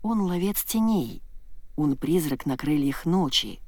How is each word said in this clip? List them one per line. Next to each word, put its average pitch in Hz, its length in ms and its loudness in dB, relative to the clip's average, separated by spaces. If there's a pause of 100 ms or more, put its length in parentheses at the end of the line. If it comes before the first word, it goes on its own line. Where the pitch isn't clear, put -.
Он 220 180 2
ловец 180 420 0
теней. 220 600 2 (520)
Он 147 220 2
призрак 151 480 0
на 135 120 0
крыльях 143 480 0
ночи. 170 640 0